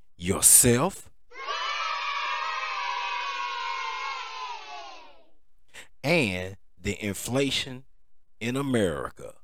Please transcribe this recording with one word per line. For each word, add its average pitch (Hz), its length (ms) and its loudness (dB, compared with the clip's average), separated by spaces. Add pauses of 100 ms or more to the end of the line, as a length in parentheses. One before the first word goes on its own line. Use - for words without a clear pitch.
(160)
yourself 120 960 6 (4000)
and 101 540 2 (240)
the 101 240 -2
inflation 131 760 0 (560)
in 120 160 -2
America. 101 760 0 (100)